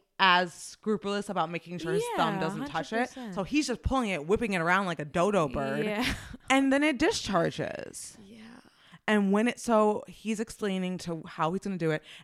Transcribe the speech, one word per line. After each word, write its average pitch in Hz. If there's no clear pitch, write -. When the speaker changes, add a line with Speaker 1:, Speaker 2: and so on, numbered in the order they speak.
Speaker 1:
as 180
scrupulous 202
about 175
making 175
sure 330
his 415
thumb 165
Speaker 2:
Yeah, -
Speaker 1:
doesn't 202
touch -
it. 220
Speaker 2:
hundred 247
percent. 226
Speaker 1:
So 190
he's 254
just 240
pulling 247
it, 151
whipping 208
it 185
around 180
like 170
a 147
dodo 175
bird. 135
Speaker 2:
Yeah. 214
Speaker 1:
And 269
then 285
it 302
discharges. -
Speaker 2:
Yeah. 220
Speaker 1:
And 202
when 220
it, -
so 214
he's 202
explaining 185
to 165
how 165
he's 190
gonna 196
do 160
it. 156